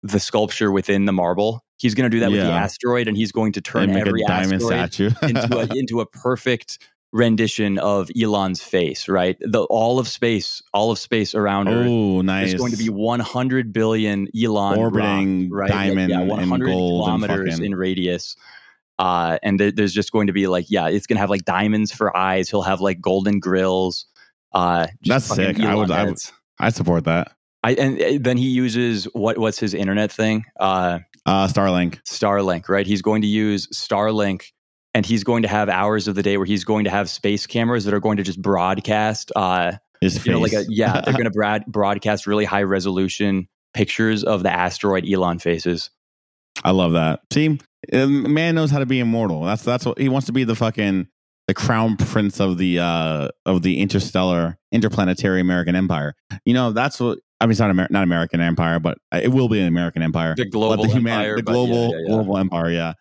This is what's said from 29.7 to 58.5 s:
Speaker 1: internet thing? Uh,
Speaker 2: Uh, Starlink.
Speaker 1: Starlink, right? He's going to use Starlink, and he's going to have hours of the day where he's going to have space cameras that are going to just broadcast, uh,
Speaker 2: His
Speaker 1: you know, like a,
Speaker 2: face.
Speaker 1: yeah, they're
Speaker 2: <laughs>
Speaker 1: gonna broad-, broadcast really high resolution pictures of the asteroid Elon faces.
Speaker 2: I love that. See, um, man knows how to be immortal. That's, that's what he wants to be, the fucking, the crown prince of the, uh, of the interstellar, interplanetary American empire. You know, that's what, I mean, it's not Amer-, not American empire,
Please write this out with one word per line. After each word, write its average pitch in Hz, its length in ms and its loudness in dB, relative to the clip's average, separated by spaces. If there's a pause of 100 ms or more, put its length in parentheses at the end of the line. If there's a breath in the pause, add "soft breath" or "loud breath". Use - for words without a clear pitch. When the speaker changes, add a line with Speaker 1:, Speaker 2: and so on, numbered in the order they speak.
Speaker 1:
internet 101 380 0
thing? 110 340 0 (140)
Uh, 92 400 0 (260)
Speaker 2:
Uh, 98 220 2
Starlink. 90 560 0
Speaker 1:
Starlink, 98 640 -2
right? 98 160 2
He's 98 160 0
going 107 220 0
to 104 40 0
use 104 460 0
Starlink, 104 720 -2 (500)
and 107 100 2
he's 104 200 0
going 117 200 2
to 107 60 0
have 107 180 0
hours 101 400 0
of 104 60 -2
the 98 80 -2
day 101 160 2
where 98 80 0
he's 95 180 -2
going 107 200 0
to 98 80 -2
have 98 180 -2
space - 380 -4
cameras 117 380 0
that 104 100 0
are 101 40 2
going 104 180 0
to 98 60 -2
just 90 160 -6
broadcast, 98 960 0
uh, 92 360 0 (300)
Speaker 2:
His 92 260 0
Speaker 1:
you - 60 2
know, 113 60 2
like 110 140 2
a, 110 40 0
Speaker 2:
face. 104 120 -2
Speaker 1:
yeah, 110 320 2
they're - 120 0
Speaker 2:
<laughs> 120 40 2
Speaker 1:
gonna 113 140 0
broad-, 107 340 0
broadcast 101 640 0
really 104 180 2
high 101 180 0
resolution 95 840 0 (260)
pictures 110 500 0
of 104 200 0
the 92 80 2
asteroid 90 580 0
Elon 90 300 2
faces. 85 500 -2 (760)
Speaker 2:
I - 80 2
love 92 220 4
that. 80 280 0 (100)
See, 151 260 2 (360)
um, 139 400 2
man 165 200 2
knows 160 160 2
how 143 100 2
to 135 60 0
be 131 140 0
immortal. 113 440 0
That's, 101 200 -2
that's 123 220 -2
what 120 120 -4
he 135 120 0
wants 131 180 -2
to 120 60 -6
be, 131 100 2
the 113 120 0
fucking, 104 520 -2 (400)
the 98 80 0
crown 113 420 0
prince - 420 0
of 95 200 2
the, 90 200 2
uh, 80 500 -2 (180)
of 92 160 2
the 87 160 2
interstellar, 90 800 0 (120)
interplanetary 98 680 2
American 90 340 0
empire. 85 380 -2 (320 loud breath)
You 120 80 2
know, 123 200 0
that's 123 260 -2
what, 120 180 -2 (220)
I 117 60 2
mean, 113 60 4
it's 101 80 2
not 107 120 4
Amer-, 92 180 2
not 98 140 2
American 85 380 0
empire, 85 380 2